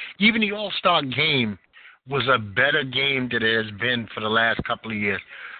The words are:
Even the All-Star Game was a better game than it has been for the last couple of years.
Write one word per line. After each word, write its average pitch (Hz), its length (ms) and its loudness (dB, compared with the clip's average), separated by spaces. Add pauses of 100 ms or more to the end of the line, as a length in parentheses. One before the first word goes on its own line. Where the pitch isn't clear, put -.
(200)
Even 220 220 4
the 208 100 2
All-Star 190 520 0
Game 127 540 0 (500)
was 131 200 -2
a 131 100 6
better 123 460 0
game 135 480 -2
than 117 120 0
it 113 200 2
has 104 160 -10
been 117 340 -2
for - 60 -8
the 107 100 -2
last 113 360 2
couple 113 260 -4
of 107 60 -4
years. 104 240 -2 (380)